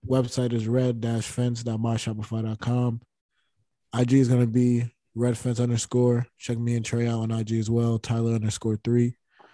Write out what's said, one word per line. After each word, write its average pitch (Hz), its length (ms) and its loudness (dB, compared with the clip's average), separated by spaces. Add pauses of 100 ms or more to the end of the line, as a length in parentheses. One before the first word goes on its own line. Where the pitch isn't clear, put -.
Website 123 460 0
is 110 120 -2
red 120 360 0
dash 117 260 -2
fence 123 340 -2
dot 113 200 -4
my 113 140 0
shopify 113 460 -4
dot 110 180 -4
com. 123 420 -2 (880)
I 120 140 2
G 135 160 6
is 120 80 4
gonna 123 180 4
be 120 380 2 (280)
red 117 240 0
fence 120 220 -4
underscore. 120 680 2 (120)
Check 120 200 -6
me 117 200 0
and 113 80 -4
Trey 117 200 -2
out 117 140 -2
on 113 140 -2
I 113 100 -2
G 113 160 -2
as 110 100 -2
well. 117 300 2
Tyler 117 340 -2
underscore 110 480 -2
three. 120 360 2 (360)